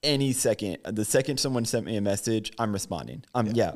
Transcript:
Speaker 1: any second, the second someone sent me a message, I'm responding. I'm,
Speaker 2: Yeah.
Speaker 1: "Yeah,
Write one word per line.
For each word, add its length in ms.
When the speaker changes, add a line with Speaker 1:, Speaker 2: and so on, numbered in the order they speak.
Speaker 1:
any 300
second, 520
the 200
second 340
someone 260
sent 220
me 100
a 40
message, 580
I'm 140
responding. 500
I'm, 140
Speaker 2:
Yeah. 80
Speaker 1:
"Yeah, 220